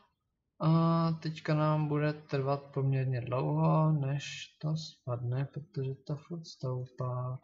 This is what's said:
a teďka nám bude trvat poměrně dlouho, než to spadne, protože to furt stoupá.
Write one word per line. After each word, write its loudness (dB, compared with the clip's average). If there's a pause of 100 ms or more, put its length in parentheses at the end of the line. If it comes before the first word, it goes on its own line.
(600)
a 4
teďka -4
nám 2
bude 2
trvat -2
poměrně 0
dlouho, 4
než -2 (140)
to -2
spadne, -4
protože -6
to -8
furt -10
stoupá. -6